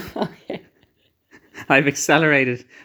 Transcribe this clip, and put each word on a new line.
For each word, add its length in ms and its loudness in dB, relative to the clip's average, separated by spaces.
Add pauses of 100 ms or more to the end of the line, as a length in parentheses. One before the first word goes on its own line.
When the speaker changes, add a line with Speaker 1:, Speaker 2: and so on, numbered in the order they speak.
(160)
Speaker 1:
<laughs> 0 -
Speaker 2:
Okay. 460 -10 (1040)
Speaker 1:
I've 200 4
accelerated. 760 0 (200)